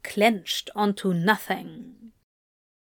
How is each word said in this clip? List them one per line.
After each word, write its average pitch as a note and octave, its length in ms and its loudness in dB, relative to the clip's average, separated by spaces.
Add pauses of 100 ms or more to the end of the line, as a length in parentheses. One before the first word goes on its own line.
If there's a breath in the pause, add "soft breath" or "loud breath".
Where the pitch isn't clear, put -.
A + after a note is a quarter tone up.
clenched - 720 0
onto G3+ 400 0 (160)
nothing. F3+ 800 -4 (680)